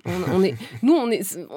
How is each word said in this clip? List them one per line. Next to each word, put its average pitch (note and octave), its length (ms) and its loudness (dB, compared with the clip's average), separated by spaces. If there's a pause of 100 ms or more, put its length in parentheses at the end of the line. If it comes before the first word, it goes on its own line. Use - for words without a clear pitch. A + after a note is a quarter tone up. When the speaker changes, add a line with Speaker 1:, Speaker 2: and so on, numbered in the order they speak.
Speaker 1:
on, F3 320 0
on F#3+ 40 6
est, C3 140 2 (120)
Speaker 2:
<laughs> A#2+ 140 -8
Speaker 1:
nous C#4 120 6
on B3+ 160 2
est, - 280 -2 (180)